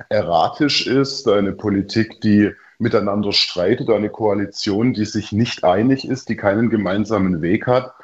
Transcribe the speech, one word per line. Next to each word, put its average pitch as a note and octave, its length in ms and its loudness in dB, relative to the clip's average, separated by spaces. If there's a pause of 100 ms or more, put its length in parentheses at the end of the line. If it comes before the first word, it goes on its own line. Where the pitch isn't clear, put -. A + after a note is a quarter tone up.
erratisch G2 760 0
ist, C3+ 420 -2
eine G2+ 240 2
Politik, G2+ 680 -2
die G#2 300 4 (260)
miteinander G#2 560 0
streitet, G#2+ 560 0
eine G#2 200 2
Koalition, G#2 840 -2
die G#2 120 -2
sich - 260 -6
nicht G#2+ 320 -2
einig A2 440 2
ist, B2+ 220 -6
die A2+ 80 -4
keinen G#2+ 320 0
gemeinsamen G2 720 0
Weg F2+ 240 0
hat. B2+ 280 0 (100)